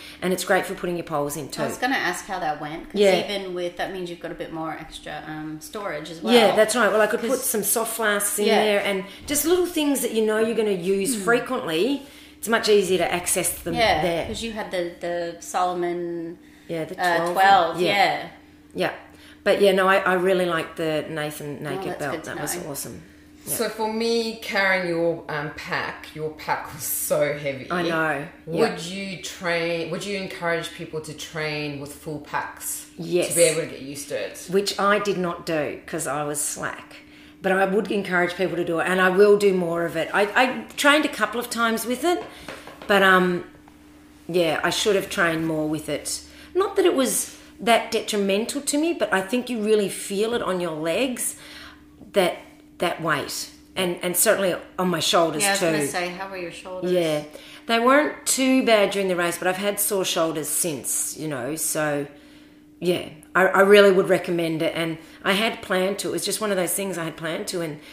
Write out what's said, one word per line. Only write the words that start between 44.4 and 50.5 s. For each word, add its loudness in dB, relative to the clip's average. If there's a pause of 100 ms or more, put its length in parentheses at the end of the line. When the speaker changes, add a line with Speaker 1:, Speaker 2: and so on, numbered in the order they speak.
Speaker 1:
I 0
should 2
have 0
trained 0
more 0
with -4
it. -6 (340)
Not 0
that 6
it 4
was 0 (260)
that 4
detrimental -2
to -2
me, 2
but -2
I 2
think -2
you -4
really 2
feel -2
it 0
on -2